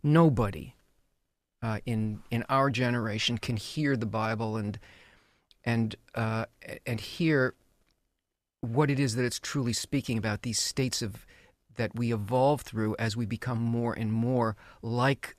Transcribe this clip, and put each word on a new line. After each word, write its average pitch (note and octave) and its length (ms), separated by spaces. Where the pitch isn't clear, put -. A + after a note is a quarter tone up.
Nobody, C3+ 720
uh, A2 240
in, A2 460
in A2+ 160
our C3+ 220
generation A#2 720
can A#2 180
hear C#3 400
the A2+ 80
Bible A2 500
and, G#2 240
and, A2+ 320
uh, A2+ 300
a-, - 220
and A#2 140
hear D3 520
what C3 280
it C#3 120
is A#2+ 140
that B2 100
it's A#2 140
truly A#2+ 340
speaking B2+ 440
about, G#2+ 260
these A#2 160
states - 420
of, A2 240
that A2+ 180
we A#2 200
evolve B2+ 480
through G#2+ 360
as A2 200
we A#2 80
become A#2 360
more A#2 320
and A2 200
more A2+ 420
like B2 580